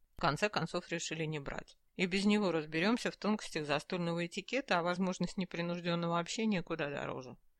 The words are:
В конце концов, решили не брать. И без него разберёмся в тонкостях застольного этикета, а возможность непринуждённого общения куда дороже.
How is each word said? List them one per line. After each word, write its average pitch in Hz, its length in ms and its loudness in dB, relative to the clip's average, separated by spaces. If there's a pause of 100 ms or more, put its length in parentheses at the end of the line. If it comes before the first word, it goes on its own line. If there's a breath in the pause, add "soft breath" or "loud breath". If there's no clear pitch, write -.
(160)
В - 40 -12
конце 160 280 4
концов, 175 420 -2
решили 165 340 -4
не 156 140 -2
брать. - 400 -10 (160)
И 180 120 0
без 190 180 0
него 208 280 6
разберёмся 165 580 2
в - 60 -6
тонкостях 190 500 0
застольного 170 580 0
этикета, 196 540 -2
а 165 40 2
возможность 180 540 0
непринуждённого 170 840 0
общения 202 420 0
куда 160 280 -2
дороже. 135 460 -6 (240)